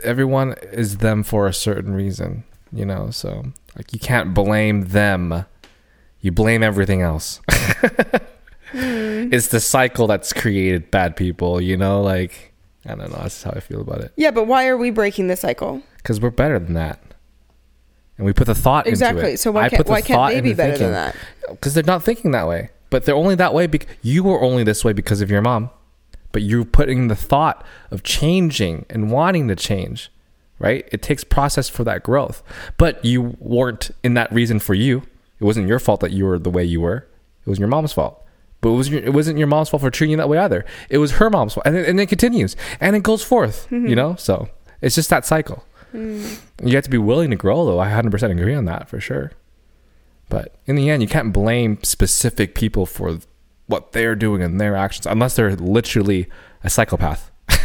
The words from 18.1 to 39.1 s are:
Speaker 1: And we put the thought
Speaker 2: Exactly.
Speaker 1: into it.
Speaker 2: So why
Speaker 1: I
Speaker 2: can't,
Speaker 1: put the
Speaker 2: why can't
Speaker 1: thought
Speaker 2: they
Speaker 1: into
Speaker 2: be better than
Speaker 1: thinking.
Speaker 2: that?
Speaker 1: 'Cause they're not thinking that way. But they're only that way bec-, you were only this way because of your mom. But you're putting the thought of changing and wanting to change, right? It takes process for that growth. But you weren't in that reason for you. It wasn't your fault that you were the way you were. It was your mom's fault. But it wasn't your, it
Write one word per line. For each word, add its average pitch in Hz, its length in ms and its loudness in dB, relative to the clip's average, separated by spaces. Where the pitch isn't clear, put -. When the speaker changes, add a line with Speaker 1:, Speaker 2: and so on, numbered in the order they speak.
Speaker 1:
And 98 80 0
we 104 40 4
put 123 140 4
the 113 80 4
thought 135 320 4
Speaker 2:
Exactly. 226 360 2
Speaker 1:
into 165 120 0
it. - 60 -6
Speaker 2:
So 233 120 0
why 208 120 4
Speaker 1:
I - 60 4
Speaker 2:
can't, 226 100 4
Speaker 1:
put - 80 4
the - 60 2
Speaker 2:
why 208 80 4
can't - 180 2
Speaker 1:
thought 131 100 4
Speaker 2:
they 247 80 0
Speaker 1:
into 131 140 0
Speaker 2:
be - 20 2
better 143 240 2
than 92 160 0
Speaker 1:
thinking. 80 220 -4
Speaker 2:
that? - 140 -14
Speaker 1:
'Cause 139 120 -2
they're 160 100 4
not 175 200 0
thinking 226 260 0
that 107 180 0
way. 85 220 -4
But 131 140 0
they're 143 100 2
only 180 180 2
that 175 220 2
way 175 100 2
bec-, 156 220 -2
you 139 180 2
were 185 180 2
only 127 240 2
this 107 220 2
way 110 80 2
because 101 260 0
of 101 120 -2
your 104 100 4
mom. 120 300 0
But 110 120 -2
you're 113 200 2
putting 127 440 4
the 107 80 0
thought 143 500 0
of - 140 -8
changing 147 840 0
and 107 240 -2
wanting 156 360 2
to 98 80 0
change, 98 560 -6
right? 117 320 -2
It 107 100 -4
takes - 220 -4
process - 460 2
for - 160 -4
that 95 180 -4
growth. - 400 -2
But 165 260 2
you 120 360 0
weren't 120 500 -2
in 123 100 2
that 120 180 0
reason 113 280 2
for 101 160 0
you. 127 260 2
It - 40 -6
wasn't 104 240 2
your 120 120 2
fault 107 220 2
that 90 100 0
you 95 160 0
were 92 100 2
the 85 140 -4
way 90 120 0
you 85 180 0
were. 92 260 -2
It - 20 -2
was 98 80 -2
your 101 100 0
mom's 151 260 0
fault. - 300 -4
But 113 100 4
it - 20 4
wasn't 135 240 0
your, 131 80 -6
it 135 80 0